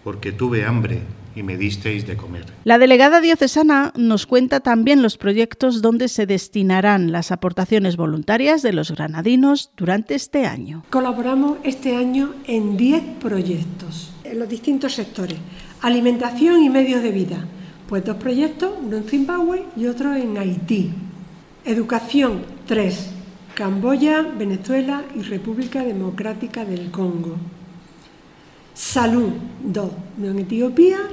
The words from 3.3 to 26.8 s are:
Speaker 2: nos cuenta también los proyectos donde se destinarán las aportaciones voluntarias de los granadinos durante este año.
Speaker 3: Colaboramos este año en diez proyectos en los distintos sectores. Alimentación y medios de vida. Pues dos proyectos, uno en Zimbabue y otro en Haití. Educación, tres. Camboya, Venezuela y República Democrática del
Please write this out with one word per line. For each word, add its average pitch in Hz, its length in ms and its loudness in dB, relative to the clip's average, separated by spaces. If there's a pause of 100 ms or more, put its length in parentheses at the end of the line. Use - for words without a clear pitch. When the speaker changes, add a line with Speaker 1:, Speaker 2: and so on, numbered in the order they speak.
Speaker 2:
nos 226 300 2
cuenta 254 340 2
también 247 400 4
los 226 160 2
proyectos 226 640 0
donde 233 280 2
se 214 180 0
destinarán 190 840 2
las 170 200 -4
aportaciones 185 640 0
voluntarias 208 680 0
de 220 100 2
los 160 180 -2
granadinos 202 840 2
durante 202 380 -2
este 277 320 -2
año. 156 440 -8
Speaker 3:
Colaboramos 262 720 0
este 262 320 -2
año 262 380 0 (120)
en 208 300 0
diez 277 260 4 (180)
proyectos 180 920 -6 (120)
en 233 160 -8
los 226 80 -6
distintos 262 440 -2
sectores. 180 460 -6 (420)
Alimentación 240 840 4
y 277 60 8
medios 254 340 4
de 226 100 0
vida. 185 340 -2 (420)
Pues 190 160 -2
dos 214 120 -4
proyectos, 302 560 -2 (100)
uno 214 140 -4
en 214 80 -6
Zimbabue 349 600 0 (120)
y 233 100 -2
otro 277 280 -2
en 233 220 -2
Haití. 185 540 0 (720)
Educación, 226 800 0 (240)
tres. 202 460 -2 (420)
Camboya, 254 680 0
Venezuela 262 800 -2 (100)
y 214 80 -6
República 226 640 -6
Democrática 214 800 -6
del 180 260 -6